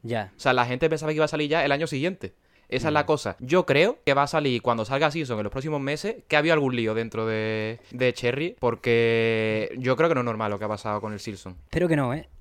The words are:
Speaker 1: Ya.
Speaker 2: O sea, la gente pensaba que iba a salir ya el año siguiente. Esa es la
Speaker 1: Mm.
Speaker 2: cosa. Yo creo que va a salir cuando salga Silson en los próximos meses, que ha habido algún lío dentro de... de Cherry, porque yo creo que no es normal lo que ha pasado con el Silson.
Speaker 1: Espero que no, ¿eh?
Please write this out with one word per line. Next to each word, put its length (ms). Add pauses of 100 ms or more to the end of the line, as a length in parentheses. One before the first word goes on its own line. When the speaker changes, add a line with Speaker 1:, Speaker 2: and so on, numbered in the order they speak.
Speaker 1:
Ya. 320
Speaker 2:
O 40
sea, 120
la 140
gente 240
pensaba 240
que 20
iba 100
a 40
salir 200
ya 140
el 80
año 160
siguiente. 460 (340)
Esa 220
es 40
la 100
Speaker 1:
Mm. 40
Speaker 2:
cosa. 320
Yo 260
creo 400
que 80
va 100
a 40
salir 340
cuando 220
salga 260
Silson 300
en 60
los 60
próximos 280
meses, 380 (100)
que 80
ha 40
habido 140
algún 220
lío 180
dentro 320
de... 540 (120)
de 220
Cherry, 460
porque 1160
yo 180
creo 140
que 60
no 60
es 40
normal 260
lo 80
que 60
ha 40
pasado 300
con 140
el 80
Silson. 420
Speaker 1:
Espero 240
que 80
no, 180
¿eh? 140 (140)